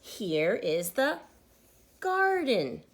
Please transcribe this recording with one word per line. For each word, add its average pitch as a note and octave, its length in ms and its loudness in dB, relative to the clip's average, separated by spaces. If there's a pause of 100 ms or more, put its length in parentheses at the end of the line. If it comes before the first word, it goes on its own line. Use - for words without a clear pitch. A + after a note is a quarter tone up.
Here E3 540 0
is F3 360 -2
the C4+ 280 0 (800)
garden F4+ 840 0 (100)